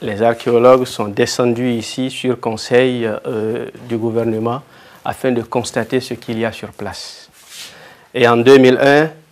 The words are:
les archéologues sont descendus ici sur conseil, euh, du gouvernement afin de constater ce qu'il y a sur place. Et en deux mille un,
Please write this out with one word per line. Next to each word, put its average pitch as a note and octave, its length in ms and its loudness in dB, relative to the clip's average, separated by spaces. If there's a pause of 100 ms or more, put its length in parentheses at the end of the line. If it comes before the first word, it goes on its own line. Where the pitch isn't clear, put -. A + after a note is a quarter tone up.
les G#2 220 -6
archéologues A#2+ 640 2
sont G#2 220 -6
descendus A#2+ 640 -2
ici A#2+ 360 -6
sur B2+ 320 -6
conseil, B2 680 0 (200)
euh, A#2 400 -6 (200)
du A#2 120 -4
gouvernement A2+ 640 -2 (420)
afin C3 260 -4
de A#2 120 -2
constater A2+ 580 -4
ce B2 140 -10
qu'il A#2 240 -10
y A2+ 80 -4
a A2 60 -6
sur G#2 160 -14
place. - 600 -16 (880)
Et B2 120 2
en A#2 120 6
deux B2+ 180 8
mille B2+ 240 6
un, D3 300 4 (220)